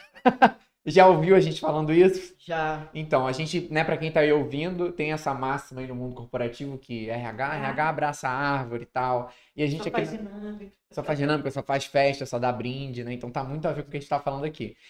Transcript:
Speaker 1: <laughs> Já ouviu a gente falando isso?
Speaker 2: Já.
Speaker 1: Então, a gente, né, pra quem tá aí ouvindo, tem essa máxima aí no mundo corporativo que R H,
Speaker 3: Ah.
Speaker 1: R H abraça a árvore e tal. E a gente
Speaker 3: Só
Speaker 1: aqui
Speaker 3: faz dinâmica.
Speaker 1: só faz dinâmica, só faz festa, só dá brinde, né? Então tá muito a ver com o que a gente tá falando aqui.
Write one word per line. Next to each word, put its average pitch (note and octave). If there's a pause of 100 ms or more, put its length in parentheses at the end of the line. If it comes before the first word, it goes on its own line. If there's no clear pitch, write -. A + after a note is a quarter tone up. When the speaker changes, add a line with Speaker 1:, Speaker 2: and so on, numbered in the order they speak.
(240)
Speaker 1:
<laughs> B3 (260)
Já F3+
ouviu F3
a F3+
gente D#3
falando D#3
isso? F#3
Speaker 2:
Já. D#3
Speaker 1:
Então, D3+
a B2+
gente, D#3+
né, D#3
pra D#3
quem D#3+
tá D#3+
aí D3+
ouvindo, D#3+
tem D#3
essa D3+
máxima C3
aí C3
no B2+
mundo B2
corporativo B2
que A2+
R A#2+
H, B2+
Speaker 3:
Ah. D#3
Speaker 1:
R C#3
H D3+
abraça D3
a B2+
árvore C3
e -
tal. B2+ (240)
E D3
a D3+
gente D#3
Speaker 3:
Só E3
Speaker 1:
aqui -
Speaker 3:
faz -
dinâmica. G#3 (180)
Speaker 1:
só D3
faz D3
dinâmica, C#3+
só C3
faz C#3
festa, C#3
só B2
dá B2
brinde, B2
né? A#2+
Então B2
tá C3+
muito D3+
a D3+
ver C#3+
com -
o -
que D3
a -
gente -
tá D3
falando C#3
aqui. C3+ (160)